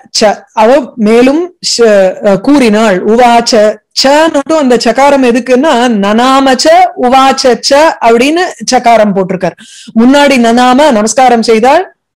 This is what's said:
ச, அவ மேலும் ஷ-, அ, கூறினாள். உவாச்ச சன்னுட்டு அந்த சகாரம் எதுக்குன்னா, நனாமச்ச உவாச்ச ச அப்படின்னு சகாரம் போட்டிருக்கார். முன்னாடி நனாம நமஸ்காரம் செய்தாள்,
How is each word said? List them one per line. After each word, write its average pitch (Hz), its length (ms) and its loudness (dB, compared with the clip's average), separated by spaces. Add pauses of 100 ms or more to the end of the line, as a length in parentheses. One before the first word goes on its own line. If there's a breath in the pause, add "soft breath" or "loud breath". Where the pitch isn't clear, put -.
(200)
ச, 208 220 -2 (100)
அவ 233 440 0
மேலும் 254 580 0 (240)
ஷ-, 202 480 0
அ, 196 140 0
கூறினாள். 220 640 0
உவாச்ச 233 720 0 (280)
சன்னுட்டு 302 500 0
அந்த 269 260 0
சகாரம் 269 440 0
எதுக்குன்னா, 247 680 0
நனாமச்ச 247 800 0 (340)
உவாச்ச 262 580 0 (100)
ச 302 200 2 (100)
அப்படின்னு 247 400 0 (240)
சகாரம் 233 520 0
போட்டிருக்கார். 185 360 -4 (460 loud breath)
முன்னாடி 277 400 2
நனாம 247 520 2
நமஸ்காரம் 233 520 0
செய்தாள், 240 540 0 (240)